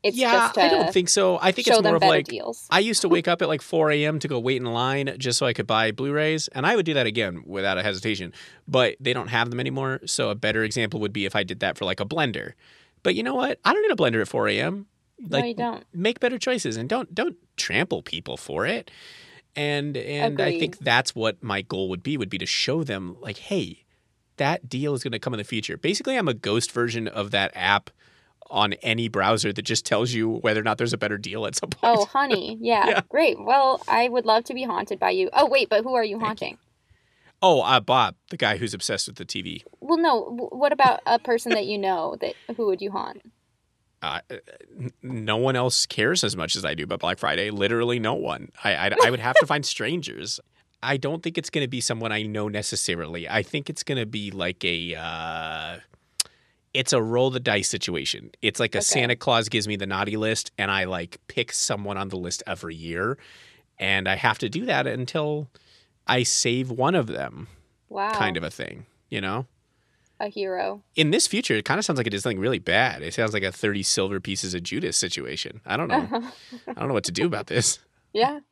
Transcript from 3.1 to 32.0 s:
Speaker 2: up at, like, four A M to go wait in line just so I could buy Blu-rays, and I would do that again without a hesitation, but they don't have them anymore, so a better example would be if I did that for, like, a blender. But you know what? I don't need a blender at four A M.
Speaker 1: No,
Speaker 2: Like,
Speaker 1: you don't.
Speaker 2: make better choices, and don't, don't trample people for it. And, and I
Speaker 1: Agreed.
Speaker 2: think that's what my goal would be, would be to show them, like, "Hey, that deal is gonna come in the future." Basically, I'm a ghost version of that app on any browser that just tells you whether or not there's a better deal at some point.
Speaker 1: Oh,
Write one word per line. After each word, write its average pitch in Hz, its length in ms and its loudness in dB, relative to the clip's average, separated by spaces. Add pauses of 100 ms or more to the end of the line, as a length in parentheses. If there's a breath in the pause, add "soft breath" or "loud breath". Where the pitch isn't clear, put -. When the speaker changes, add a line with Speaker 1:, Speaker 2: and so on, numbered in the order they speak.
Speaker 2:
up 170 140 2
at, 175 80 4
like, 151 140 0
four 156 280 4
A 147 140 4
M 156 140 0
to 147 100 -4
go 135 100 0
wait 127 200 2
in 123 80 -4
line 131 520 0
just 131 200 0
so 139 80 2
I 120 80 2
could 104 120 -2
buy 110 260 4
Blu-rays, 151 560 0
and 135 180 -2
I 220 100 4
would 196 100 2
do 160 80 0
that 131 120 4
again 104 400 -2
without 95 320 0
a 92 40 -2
hesitation, 98 500 -4 (360 loud breath)
but 127 320 2
they 123 140 0
don't 123 140 -2
have 117 220 2
them 120 100 -4
anymore, 135 440 -4
so - 240 -2
a 104 60 -2
better 107 280 0
example 110 380 -2
would 104 140 -2
be 104 100 -4
if 95 100 -4
I 104 80 2
did 92 180 -6
that 95 180 0
for, 101 80 -2
like, 92 140 -2
a 104 60 -2
blender. 120 460 -4 (500 soft breath)
But - 120 2
you 208 80 -2
know 254 120 -2
what? 277 300 -2
I - 80 4
don't 403 100 2
need 427 100 2
a 254 40 2
blender 117 240 2
at 98 80 -2
four 113 180 0
A 101 140 0
M. 190 260 -4 (320)
Speaker 1:
No, 208 200 -2
Speaker 2:
Like, 240 80 0
Speaker 1:
you 240 80 -4
don't. 233 300 -6 (100)
Speaker 2:
make 208 260 -2
better 247 180 0
choices, 185 380 -2
and 113 100 -4
don't, 220 280 -4
don't 349 220 -2 (200)
trample 104 460 0
people - 340 -8
for 80 300 -2
it. 208 240 -4 (680 loud breath)
And, 147 400 -2
and 143 440 -2
I 139 80 2
Speaker 1:
Agreed. 165 120 -2
Speaker 2:
think 165 200 -2
that's 123 340 4
what 110 280 0
my 98 200 0
goal 95 260 -2
would 92 140 -4
be, 143 160 -2
would 101 100 -2
be 95 100 -6
to 90 80 -4
show 151 360 0
them, 95 380 -6
like, 101 180 -10
"Hey, 113 460 -4 (520)
that 143 320 -2
deal 139 260 -2
is 123 100 -4
gonna 117 160 -6
come 127 120 -4
in 113 60 -4
the 104 60 -6
future." 104 340 -6
Basically, 208 400 -2
I'm 208 100 0
a 123 60 0
ghost 104 380 -2
version 117 340 -2
of 104 240 -4
that 98 240 2
app 98 340 2 (640 soft breath)
on 101 220 2 (100)
any 117 260 0
browser 104 440 2
that 101 100 -6
just - 240 -4
tells 120 260 0
you 110 160 0
whether 110 320 2
or 107 40 -6
not 110 140 2
there's 120 140 0
a 117 60 -2
better 104 200 -2
deal 104 280 -6
at - 80 -6
some - 160 -6
point. 226 280 4
Speaker 1:
Oh, 202 80 4